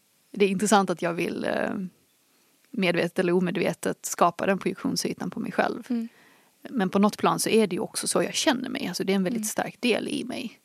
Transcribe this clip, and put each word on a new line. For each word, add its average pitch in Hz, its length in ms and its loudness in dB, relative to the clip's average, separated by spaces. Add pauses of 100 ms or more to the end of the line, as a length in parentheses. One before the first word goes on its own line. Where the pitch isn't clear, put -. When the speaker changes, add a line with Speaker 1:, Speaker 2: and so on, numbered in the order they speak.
(300)
Speaker 1:
det 208 140 4
är 190 40 4
intressant 196 420 4
att 175 120 -2
jag 170 120 0
vill, - 300 -2
eh, - 300 0 (960)
medvetet 175 480 0
eller 175 140 2
omedvetet 175 760 0
skapa - 400 2
den 190 120 2
projektionsytan - 720 -4
på - 100 -10
mig - 120 -6
själv. - 380 -2
Speaker 2:
Mm. 233 180 -4 (600)
Speaker 1:
Men 190 200 0
på 202 80 2
något 202 200 4
plan 170 220 2
så - 80 -2
är 220 180 4
det 175 100 -2
ju - 40 -2
också - 280 -6
så 180 140 2
jag 185 120 -2
känner - 340 0
mig. - 180 -6
Alltså 185 180 -4
det 190 80 0
är 196 40 2
en 190 80 2
väldigt 175 160 -2
Speaker 2:
Mm. 214 80 -4
Speaker 1:
stark - 320 -6
del - 280 0
i - 160 -4
mig - 400 -10